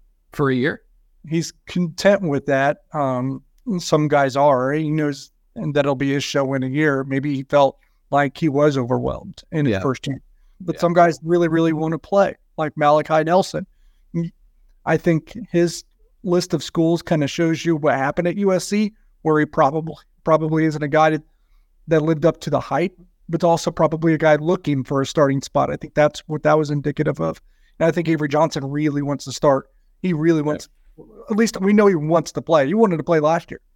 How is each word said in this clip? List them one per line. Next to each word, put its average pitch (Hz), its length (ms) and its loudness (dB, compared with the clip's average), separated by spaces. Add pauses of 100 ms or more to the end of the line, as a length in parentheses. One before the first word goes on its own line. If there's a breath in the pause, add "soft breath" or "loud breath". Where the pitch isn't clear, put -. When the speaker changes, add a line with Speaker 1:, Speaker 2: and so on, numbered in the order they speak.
(340)
Speaker 1:
for 143 160 0
a 131 60 0
year? 135 260 -2 (440)
Speaker 2:
He's 160 280 -4 (140)
content 196 560 0
with 143 240 -2
that. 139 320 0 (140)
Um, 131 500 -4 (340)
some 151 320 0
guys 139 260 0
are. 139 380 2
He 156 180 -4
knows 147 400 -4 (240)
and 156 200 -6
that'll 143 200 0
be 139 160 -2
his 139 120 -2
show 139 300 -2
in 131 100 -2
a 131 40 -4
year. 139 360 0
Maybe 135 320 -4
he 135 80 -6
felt 139 340 2 (340)
like 143 260 0
he 160 120 0
was 143 280 2
overwhelmed 123 640 -4 (100)
in 156 140 0
his 120 80 2
Speaker 1:
Yeah. 95 80 -2
Speaker 2:
first 131 260 -4
year. 135 140 -8 (400)
But 170 140 -6
Speaker 1:
Yeah. - 60 -12
Speaker 2:
some 170 120 2
guys 170 300 4
really, 170 240 0
really 165 260 2
wanna 160 260 -4
play, - 360 0 (220)
like 156 200 -6
Malachi 151 460 2
Nelson. 185 420 0 (1200)
I 160 120 0
think 160 400 0 (140)
his 170 320 0 (400)
list 180 300 -2
of 151 100 -2
schools 165 380 -2
kinda 151 260 -2
shows 165 380 -2
you 165 100 0
what 143 200 0
happened 147 320 -2
at 175 100 -4
U 196 160 0
S 170 120 -2
C, 208 280 -2 (280)
where 156 180 2
he 151 60 2
probably, 156 500 0 (280)
probably 156 420 2
isn't 151 180 -2
a 151 40 -4
guy 156 240 4
that, 156 120 -2 (640)
that 156 140 2
lived 156 240 0
up 160 160 2
to - 80 -8
the 139 100 0
hype, 156 380 -4 (320)
but 165 140 -4
also 165 280 2
probably 160 420 0
a 151 40 0
guy 156 180 4
looking 151 480 0
for 139 180 -2
a 135 40 0
starting 139 360 0
spot. 135 300 -2
I 147 60 -6
think - 160 -14
that's 151 340 2
what 156 160 -8
that 151 140 4
was 156 120 0
indicative 147 500 -4
of. 160 220 -6 (380)
And 160 80 2
I 170 40 2
think 165 160 -2
Avery 156 220 0
Johnson 151 400 0
really 143 320 -2
wants 139 240 -6
to 131 60 -12
start. 135 380 0 (320)
He 185 120 0
really 160 260 2
Speaker 1:
Yeah. 147 80 -2
Speaker 2:
wants, - 220 -6 (600)
at 220 80 -2
least 214 220 0
we 196 140 2
know 208 140 6
he 196 80 4
wants 156 380 0
to 143 80 -6
play. 147 260 2
He 156 60 -2
wanted 208 240 2
to 151 60 -4
play 165 160 2
last 160 320 0
year, - 100 -16 (140)